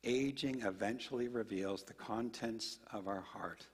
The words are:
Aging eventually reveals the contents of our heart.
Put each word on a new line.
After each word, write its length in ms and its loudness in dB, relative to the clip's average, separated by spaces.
Aging 600 4
eventually 640 2
reveals 540 0
the 100 -14
contents 840 -2
of 160 -4
our 140 0
heart. 520 -8